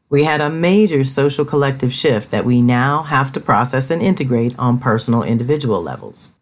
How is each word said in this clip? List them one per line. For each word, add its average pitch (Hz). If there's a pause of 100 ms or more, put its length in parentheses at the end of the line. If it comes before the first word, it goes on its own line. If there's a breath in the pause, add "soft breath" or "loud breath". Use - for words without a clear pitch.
(120)
We 143
had 151
a 151
major 170
social 139
collective 139
shift 120
that 101
we 123
now 123
have 139
to -
process 131
and 165
integrate 127
on 123
personal 117
individual 117
levels. 60 (120)